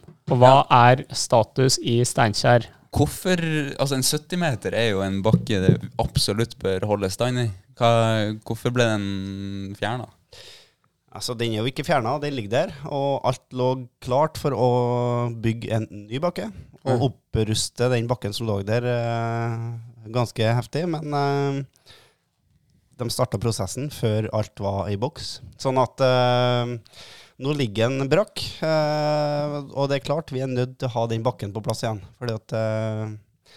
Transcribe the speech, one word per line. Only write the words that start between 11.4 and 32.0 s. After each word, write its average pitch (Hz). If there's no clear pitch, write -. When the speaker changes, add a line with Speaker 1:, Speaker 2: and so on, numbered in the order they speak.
Speaker 3:
er 107
jo 113
ikke -
fjernet, 139
den 143
ligger 104
der, 160
og 139
alt -
lå 127
klart 139
for 143
å 120
bygge 113
en 110
ny 113
bakke, 175
og 131
Speaker 2:
Ja. 123
Speaker 3:
oppruste 110
den 117
bakken 117
som 117
lå 101
der, 110
eh, 117
ganske 120
heftig, 135
men, 151
eh, 139
de 120
startet 117
prosessen 117
før 107
alt 107
var 101
i 101
boks. -
Sånn 131
at, -
eh, 123
nå 135
ligger 110
en 135
brakk, 165
eh, 151
og 139
det 139
er -
klart, 151
vi 131
er 135
nødt 127
til 131
å 120
ha 117
den 113
bakken 113
på 104
plass 107
igjen, 107